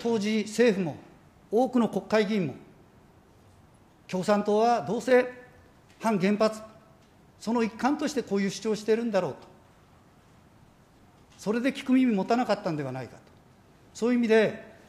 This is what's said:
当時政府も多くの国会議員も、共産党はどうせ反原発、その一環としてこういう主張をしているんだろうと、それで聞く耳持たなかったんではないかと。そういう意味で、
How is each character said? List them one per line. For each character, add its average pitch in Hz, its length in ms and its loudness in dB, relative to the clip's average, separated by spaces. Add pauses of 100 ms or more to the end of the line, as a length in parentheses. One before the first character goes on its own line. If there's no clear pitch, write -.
当 233 160 0
時 208 280 0
政 226 300 4
府 190 80 -2
も 123 120 -6 (540)
多 240 180 2
く 254 100 0
の 214 100 2
国 185 140 -4
会 214 220 2
議 214 100 -2
員 180 120 0
も、 - 80 -10 (1500)
共 185 160 -6
産 202 200 2
党 208 140 2
は 233 240 2
ど 208 160 -4
う 226 40 -6
せ 247 300 2 (680)
反 214 200 0
原 202 180 2
発、 214 240 0 (800)
そ 226 140 -4
の 240 100 2
一 220 120 -4
環 269 220 0
と 302 100 -4
し - 60 -8
て 233 100 -2
こ 202 140 -4
う 196 40 0
い 196 60 0
う - 20 -4
主 - 120 -8
張 220 100 -2
を 202 40 -2
し 214 80 -8
て 220 100 0
い 220 40 2
る 233 60 -4
ん 233 80 -4
だ 190 100 0
ろ 156 80 -2
う - 40 -6
と、 - 40 -18 (2000)
そ 190 160 -4
れ 240 80 -2
で 254 100 0
聞 - 140 -10
く 254 80 2
耳 254 200 4
持 190 120 0
た 233 100 0
な 247 100 0
か 208 80 0
っ 208 100 -4
た 185 60 -4
ん 160 60 -2
で 147 80 -4
は 131 80 -8
な 131 100 -8
い 113 60 -12
か - 80 -20
と。 - 60 -20 (720)
そ 233 160 -2
う - 20 2
い 247 40 2
う 240 40 2
意 233 40 2
味 226 40 0
で、 208 500 2 (120)